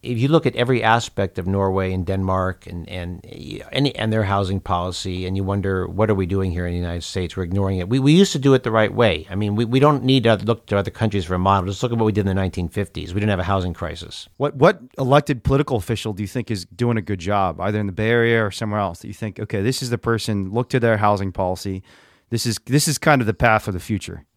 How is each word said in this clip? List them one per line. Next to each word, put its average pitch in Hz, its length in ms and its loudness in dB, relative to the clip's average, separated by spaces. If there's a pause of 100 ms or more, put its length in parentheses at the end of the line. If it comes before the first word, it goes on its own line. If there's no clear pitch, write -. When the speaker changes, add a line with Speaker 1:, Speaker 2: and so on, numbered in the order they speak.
Speaker 1:
if 120 160 -4
you 127 100 2
look 160 180 4
at 120 120 0
every 120 260 2
aspect 110 560 0
of 87 80 -4
Norway 95 460 0
and 92 120 -2
Denmark 95 600 -2
and, 87 220 -12
and, 90 340 -10 (480)
and, 139 240 0
and 110 160 -2
their 110 120 2
housing 98 360 0
policy, 90 680 -4
and 92 120 -2
you 98 80 -2
wonder, 95 420 0
what 98 220 0
are 104 60 4
we 95 100 2
doing 95 260 0
here 87 140 -2
in 87 80 -4
the 87 40 -2
United 87 260 -4
States? 90 340 -6
We're 92 60 -4
ignoring 95 340 0
it. 90 100 -2
We, 127 120 2
we 139 120 4
used 190 220 6
to 143 60 -2
do 135 140 6
it 127 100 4
the 117 80 -2
right 110 220 4
way. 87 360 2
I 90 60 -6
mean, 104 200 0
we, 113 80 2
we 120 160 2
don't 143 240 0
need 131 200 2
to 113 120 4
look 107 300 -4
to 101 120 -2
other 98 140 -2
countries 101 320 -2
for 92 120 -4
a 90 40 0
model. 95 300 2
Just 98 140 -6
look 120 100 -2
at 117 40 -2
what 113 80 2
we 107 60 4
did 101 100 0
in 98 60 0
the 95 60 0
nineteen 92 340 -2
fifties. 87 460 -8
We 101 80 -2
didn't 107 80 0
have 95 100 0
a 90 40 -2
housing 90 300 -2
crisis. 80 640 -12
Speaker 2:
What, 139 220 -4
what 160 240 4 (160)
elected 135 480 2
political 135 320 2
official 110 340 -4
do 98 100 -6
you 101 60 -4
think 117 240 -6
is 92 140 -6
doing 120 320 -2
a 107 40 -2
good 95 180 -6
job, 90 420 0
either 104 180 -2
in 104 60 -2
the 98 80 -6
Bay 107 160 -2
Area 117 360 4
or 98 60 -4
somewhere 107 300 -4
else, 87 180 -4
that - 80 -16
you 101 60 -12
think, 104 260 -10
"Okay, 107 220 -4
this 123 200 -2
is 127 80 -6
the 117 80 0
person, 107 540 -2
look 117 200 -2
to 131 100 2
their 113 160 4
housing 104 340 2
policy. 95 500 -6 (480)
This 117 160 -2
is, 113 200 -2
this 143 240 2
is 143 80 -2
kind 143 240 4
of 110 60 2
the 107 60 0
path 110 300 4
for 107 80 -4
the 90 80 -4
future"? 90 460 -6 (120)